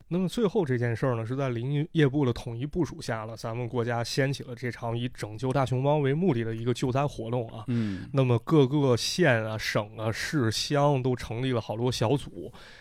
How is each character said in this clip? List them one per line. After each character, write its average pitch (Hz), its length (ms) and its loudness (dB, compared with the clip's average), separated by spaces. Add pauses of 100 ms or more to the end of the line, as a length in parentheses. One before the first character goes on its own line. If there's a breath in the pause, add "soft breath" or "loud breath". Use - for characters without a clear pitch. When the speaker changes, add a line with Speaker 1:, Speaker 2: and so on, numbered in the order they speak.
Speaker 1:
那 170 100 -2
么 185 100 0
最 226 180 0
后 190 160 2
这 131 140 0
件 120 180 0
事 139 120 0
儿 127 100 2
呢， 113 80 -4
是 117 100 -4
在 135 140 -2
林 131 440 -2
业 151 140 6
部 143 200 2
的 120 80 4
统 120 200 -8
一 120 120 -6
部 165 180 -2
署 170 160 -6
下 113 240 -6
呢， 113 100 -10
咱 113 220 -6
们 123 100 -4
国 117 160 -2
家 117 220 -2
掀 135 260 2
起 139 120 -4
了 131 120 -10
这 120 160 -6
场 117 240 -6
以 120 140 -2
拯 107 300 -8
救 131 120 -2
大 135 140 2
熊 127 180 0
猫 143 140 4
为 139 160 2
目 160 220 2
的 117 100 0
的 113 100 -4
一 113 120 -4
个 123 80 2
救 127 180 0
灾 135 140 2
活 113 240 -6
动 123 180 -2
啊。 113 200 -14
Speaker 2:
嗯。 110 440 -2
Speaker 1:
那 135 120 4
么 120 160 4
各 151 260 6
个 139 280 2
县 123 480 2
啊、 110 140 -4
省 107 400 -2
啊、 110 160 -2
市 120 380 0
乡 143 520 2
都 127 140 2
成 113 260 -6
立 131 100 0
了 117 100 2
好 107 160 -6
多 123 120 2
小 123 240 2
组， 87 380 -6 (280 loud breath)